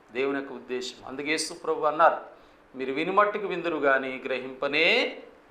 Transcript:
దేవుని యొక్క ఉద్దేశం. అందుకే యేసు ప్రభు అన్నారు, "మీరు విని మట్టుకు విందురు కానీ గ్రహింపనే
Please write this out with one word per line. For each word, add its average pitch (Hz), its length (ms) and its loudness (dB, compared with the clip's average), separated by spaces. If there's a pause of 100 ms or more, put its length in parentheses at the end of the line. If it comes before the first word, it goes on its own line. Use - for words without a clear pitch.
(120)
దేవుని 139 280 -2
యొక్క 135 140 -10
ఉద్దేశం. 120 540 -8
అందుకే 143 240 -6
యేసు 156 220 -4
ప్రభు 151 280 -4
అన్నారు, 156 360 6 (580)
"మీరు 135 180 -4
విని 165 180 0
మట్టుకు 208 360 4
విందురు 170 300 -4
కానీ 131 480 2
గ్రహింపనే 143 1000 0 (280)